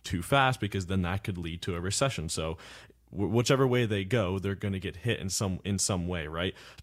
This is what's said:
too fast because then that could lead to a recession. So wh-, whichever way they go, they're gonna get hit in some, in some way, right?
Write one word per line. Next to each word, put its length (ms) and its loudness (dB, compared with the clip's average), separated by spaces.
too 180 -2
fast 380 4
because 260 -2
then 180 0
that 200 -2
could 160 -4
lead 240 -6
to 120 -4
a 60 -4
recession. 480 0
So 300 -4
wh-, 220 -2
whichever 340 4
way 220 4
they 160 0
go, 340 2
they're 160 -2
gonna 240 -2
get 200 -6
hit 220 0
in 120 -4
some, 340 0
in 140 0
some 280 0
way, 200 -2
right? 260 -2